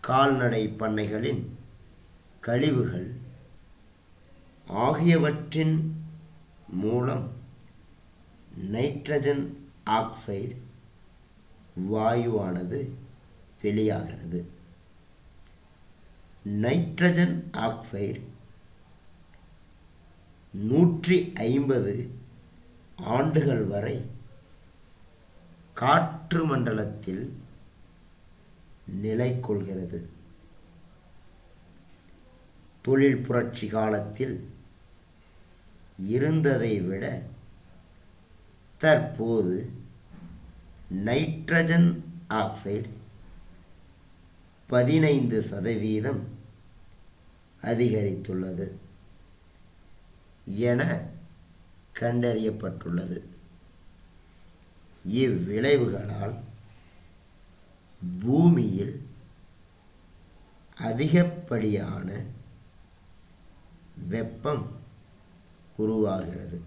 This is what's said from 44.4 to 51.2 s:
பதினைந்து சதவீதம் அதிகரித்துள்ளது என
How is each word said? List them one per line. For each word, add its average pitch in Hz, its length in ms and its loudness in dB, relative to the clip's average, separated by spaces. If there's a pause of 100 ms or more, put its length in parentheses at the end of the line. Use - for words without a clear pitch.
பதினைந்து 127 720 4 (120)
சதவீதம் 107 720 -2 (1400)
அதிகரித்துள்ளது 101 1080 -2 (2000)
என 123 120 2 (1160)